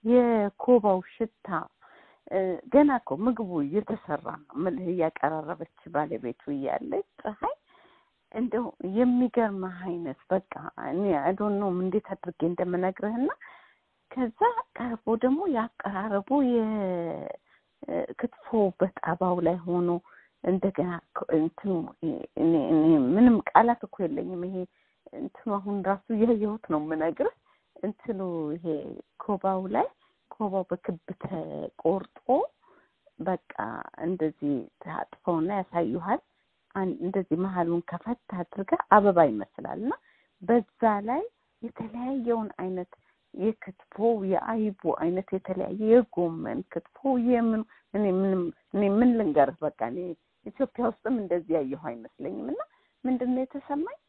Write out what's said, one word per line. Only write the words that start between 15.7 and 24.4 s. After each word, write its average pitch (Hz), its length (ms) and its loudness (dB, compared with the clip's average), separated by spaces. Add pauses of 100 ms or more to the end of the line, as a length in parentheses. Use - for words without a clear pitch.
የ-፣ 196 880 0 (520)
እ፣ 170 200 -4 (100)
ክትፎ - 340 -8 (260)
በጣባው 180 640 0
ላይ 170 200 2
ሆኖ 175 300 0 (540)
እንደገና 180 560 0
እኮ - 200 -12 (140)
እንትኑ 165 380 0 (260)
እኔ፣ 160 140 -4 (580)
እኔ 156 140 6 (220)
ምንም 220 400 6
ቃላት 233 380 4
እኮ - 160 -16
የለኝም። 175 440 -4